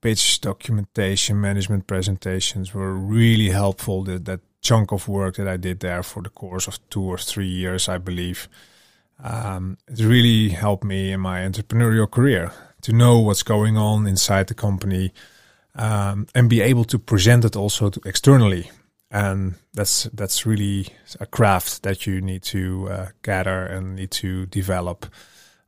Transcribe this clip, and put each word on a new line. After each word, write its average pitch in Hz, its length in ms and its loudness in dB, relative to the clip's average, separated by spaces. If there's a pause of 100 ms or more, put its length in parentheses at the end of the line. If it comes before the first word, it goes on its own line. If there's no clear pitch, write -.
pitch - 400 0
documentation, 101 960 -2
management 101 460 -2
presentations 92 880 -4
were 95 200 -6
really 107 560 2
helpful. 98 540 -2
That, 90 220 -6
that 92 140 -8 (220)
chunk 110 300 2
of 98 160 -6
work 98 300 -4
that 98 100 -4
I 92 100 -4
did 92 220 -6
there 87 240 -6
for - 180 -12
the 87 80 -12
course 92 380 -8
of 101 100 -12 (120)
two 104 120 -6
or 92 160 -4
three - 300 -6
years, 92 400 -4
I 90 100 -4
believe, 90 520 -8 (760)
um, 98 540 -8 (100)
it 113 120 -12
really 113 500 6
helped 98 340 -2
me 95 300 -4
in 95 80 -4
my 92 180 -4
entrepreneurial 110 720 0
career 117 400 2 (300)
to 113 120 -2
know 120 260 8
what's 104 240 2
going 110 340 2
on 107 280 2
inside 98 420 2
the - 60 -8
company, 95 600 -2 (600)
um, 101 600 -2
and 123 140 6
be 117 120 4
able 120 240 4
to 113 140 -2
present 113 460 4
it 104 100 0
also 104 340 0
to - 160 -8
externally. 101 640 4 (420)
And 95 440 -2 (180)
that's, - 300 -2 (100)
that's 101 320 -4
really 101 420 0 (320)
a 98 60 -10
craft - 580 0
that 98 220 -4
you 95 160 -2
need 92 220 -6
to, 92 460 -4
uh, 95 180 -8 (160)
gather 95 420 -2
and 95 300 -8
need 95 160 -10
to 92 340 -6
develop. 90 600 -4 (640)